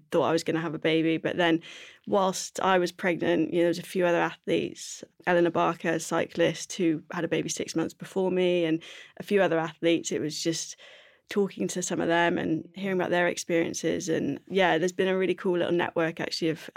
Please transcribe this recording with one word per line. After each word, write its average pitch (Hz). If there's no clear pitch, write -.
thought 143
I -
was 165
gonna 160
have 160
a 156
baby, 160
but -
then 165
whilst 190
I 190
was 175
pregnant, 170
you 175
know, 170
there 170
was 170
a 175
few 180
other 170
athletes, -
Eleanor 175
Barker, 170
a 165
cyclist 165
who 165
had 170
a -
baby 160
six -
months 160
before 185
me, 180
and 160
a 190
few 196
other 165
athletes. 165
It -
was 151
just -
talking 196
to 180
some 170
of 170
them 170
and 160
hearing 190
about 180
their 175
experiences. 165
And 147
yeah, 180
there's 180
been 190
a 185
really 185
cool 180
little 175
network 165
actually -
of 160